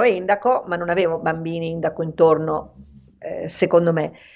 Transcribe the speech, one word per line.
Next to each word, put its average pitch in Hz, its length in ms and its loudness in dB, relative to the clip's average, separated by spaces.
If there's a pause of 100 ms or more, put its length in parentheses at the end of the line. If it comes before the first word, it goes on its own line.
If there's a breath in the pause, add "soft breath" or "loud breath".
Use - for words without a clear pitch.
ero 233 40 4
indaco, 202 640 2
ma 175 100 -2
non 175 140 -4
avevo 170 280 2
bambini 165 520 -4
indaco 165 320 -4
intorno, 156 720 0 (440)
eh, 175 300 -8
secondo 170 440 2
me. 160 200 -2 (240 loud breath)